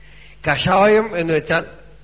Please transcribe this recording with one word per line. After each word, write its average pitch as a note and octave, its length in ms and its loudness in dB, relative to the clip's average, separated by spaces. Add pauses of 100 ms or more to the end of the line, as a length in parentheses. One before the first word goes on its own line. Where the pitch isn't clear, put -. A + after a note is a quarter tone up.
(520)
കഷായം G3 680 2
എന്ന് E3 140 -2
വെച്ചാൽ D#3+ 320 -2 (400)